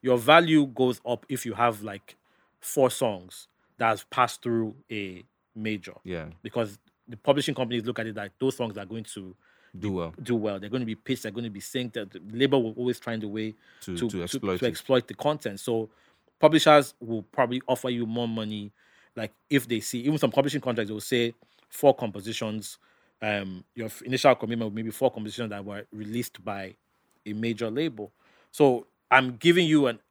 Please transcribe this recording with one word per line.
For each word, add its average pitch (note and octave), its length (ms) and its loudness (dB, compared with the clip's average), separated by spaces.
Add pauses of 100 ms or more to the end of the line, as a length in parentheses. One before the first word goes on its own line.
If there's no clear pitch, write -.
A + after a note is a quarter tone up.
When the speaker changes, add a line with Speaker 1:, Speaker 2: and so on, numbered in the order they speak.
Speaker 1:
your B2 160 2
value D3+ 500 6
goes B2+ 380 0
up A#2+ 240 -4
if C3 160 -6
you A2+ 80 -6
have, A2+ 280 0
like, G2+ 340 -14 (460)
four C3 300 2
songs F#2+ 560 -6 (300)
that A#2 120 0
has G#2+ 160 -2
passed - 380 0
through A2+ 320 -2 (160)
a F#2+ 320 -8 (320)
major. G#2+ 380 -8 (100)
Speaker 2:
Yeah. E2+ 220 -8 (180)
Speaker 1:
Because A2 340 -4 (300)
the A#2 100 -16
publishing C#3+ 380 2
companies A#2 300 -4
look A#2+ 140 -4
at A2 80 -6
it G#2+ 80 -10
like G2+ 240 -10
those C3 160 0
songs A2 220 -6
are G2+ 80 -10
going A2 180 -10
to F#2 320 -14 (420)
Speaker 2:
Do G2+ 140 -4
well. E2+ 300 -4
Speaker 1:
do A#2+ 140 -2
well. G#2 240 -2
They're G2+ 100 -12
gonna B2 160 -4
be A2 100 -6
pitched, - 280 -6
they're A2 80 -8
gonna A#2 180 -8
be G2 100 -12
synced. B2 340 -6
The G2 280 -8 (100)
label C3 320 4
will A2 140 -4
always B2 220 -2
find A2+ 240 -6
a G#2 40 -6
way G#2+ 280 -6 (260)
Speaker 2:
To, F2+ 160 -8
Speaker 1:
to, A2+ 120 -2
Speaker 2:
to - 0 -
Speaker 1:
to, F#2 140 -4
Speaker 2:
exploit F#2 360 -2
Speaker 1:
to - 60 -2
Speaker 2:
it. - 40 4
Speaker 1:
exploit B2+ 380 0
the - 80 -14
content. C#3+ 440 -4
So A2+ 300 -2 (500)
publishers D3+ 600 8
will A2+ 240 -4
probably B2+ 440 -2
offer D#3+ 220 0
you A#2+ 160 -2
more A#2 220 -2
money. G#2+ 440 -6 (440)
Like, A2 160 -8 (180)
if B2+ 180 2
they A#2 120 0
see, A#2+ 220 -6
even D3 160 0
some A#2+ 140 2
publishing C#3 300 0
contracts, A2+ 280 -2
they G#2+ 40 -6
will G#2 80 -8
say A#2+ 320 0 (360)
four C#3 260 4
compositions, G#2+ 800 -8 (440)
um, G2 420 -4 (120)
your A2+ 120 -8
f-, - 140 -14
initial B2+ 340 4
commitment A2+ 360 -4
will G#2 40 -10
maybe A2 160 -4
four C3 200 2
compositions G#2+ 400 -8
that G2+ 120 -10
were G2+ 280 -10
released G#2+ 520 -8
by G2 320 -8 (500)
a G#2+ 80 -8
major A2+ 360 -2
label. A2+ 420 -4 (400)
So B2+ 360 4 (240)
I'm B2+ 260 6
giving E3+ 300 6
you D3 200 6
an A#2 120 -4 (120)